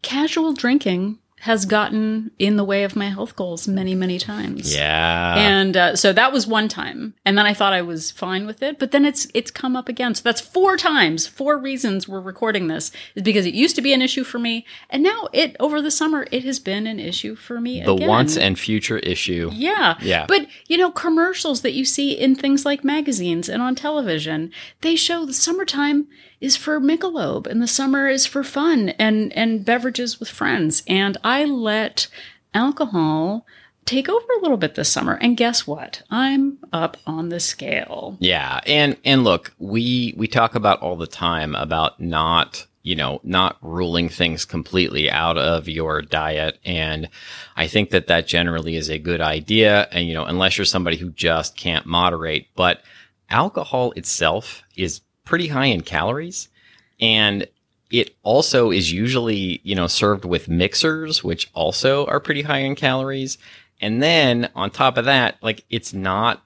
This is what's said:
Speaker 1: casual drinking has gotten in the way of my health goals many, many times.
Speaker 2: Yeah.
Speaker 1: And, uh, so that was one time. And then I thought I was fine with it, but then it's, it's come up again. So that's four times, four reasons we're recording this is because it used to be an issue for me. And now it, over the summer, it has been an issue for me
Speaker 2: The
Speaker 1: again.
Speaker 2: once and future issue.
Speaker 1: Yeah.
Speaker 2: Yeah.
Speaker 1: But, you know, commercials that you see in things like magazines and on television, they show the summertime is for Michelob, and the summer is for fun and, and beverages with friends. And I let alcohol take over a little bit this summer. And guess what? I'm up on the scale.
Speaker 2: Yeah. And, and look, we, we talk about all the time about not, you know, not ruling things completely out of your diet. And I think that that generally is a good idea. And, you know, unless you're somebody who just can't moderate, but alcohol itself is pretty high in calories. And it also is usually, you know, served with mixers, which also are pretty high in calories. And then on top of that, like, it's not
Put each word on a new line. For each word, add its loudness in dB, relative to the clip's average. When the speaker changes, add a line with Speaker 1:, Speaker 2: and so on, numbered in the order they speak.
Speaker 1:
casual 0
drinking 0
has 0
gotten 0
in 4
the 2
way 2
of -4
my -2
health -8
goals -6
many, 0
many 0
times. -6
Speaker 2:
Yeah. 2
Speaker 1:
And, 4
uh, 4
so 4
that 4
was 0
one 0
time. -8
And 4
then 6
I 2
thought 2
I 0
was -6
fine -6
with -8
it, -6
but -2
then 6
it's, 0
it's -2
come -2
up -6
again. -4
So -8
that's 0
four 2
times, 2
four 0
reasons -2
we're -8
recording -2
this -4
is -8
because 2
it -2
used 2
to -2
be 4
an 4
issue 0
for -6
me. -4
And 0
now 0
it, 2
over 0
the -2
summer, 0
it -2
has -4
been -4
an -6
issue -6
for -10
me -6
Speaker 2:
The 2
Speaker 1:
again. 2
Speaker 2:
once 4
and 2
future -2
issue. -2
Speaker 1:
Yeah. 0
Speaker 2:
Yeah. 0
Speaker 1:
But, 2
you 0
know, 4
commercials 0
that -2
you -2
see 0
in 4
things 0
like -2
magazines -2
and -4
on 0
television, -4
they 0
show -2
the -8
summertime 0
is 0
for -2
Michelob, 0
and -2
the 0
summer 0
is 2
for -4
fun 2
and, 2
and 0
beverages -2
with -10
friends. 0
And 2
I 2
let -2
alcohol 0
take 0
over 0
a 0
little 2
bit -2
this 0
summer. 0
And 4
guess 0
what? -10
I'm 0
up -2
on -6
the -6
scale. -6
Speaker 2:
Yeah. 0
And, 2
and 6
look, 2
we, -2
we -2
talk 2
about 2
all -4
the -6
time -2
about -2
not, -2
you -4
know, -4
not 0
ruling -2
things -2
completely -2
out 0
of 0
your -4
diet. -4
And -4
I -2
think 2
that 2
that 4
generally 0
is -4
a -4
good -2
idea. 4
And, -2
you -4
know, -4
unless 0
you're 0
somebody 0
who -8
just -2
can't -2
moderate, 0
but 2
alcohol 0
itself -2
is -6
pretty 0
high 0
in 2
calories. -4
And 2
it 0
also 4
is 0
usually, -2
you -4
know, 2
served 0
with -2
mixers, 0
which -4
also 0
are 0
pretty -4
high -2
in -2
calories. -2
And 0
then 4
on -4
top 2
of 0
that, 2
like, -4
it's -6
not 0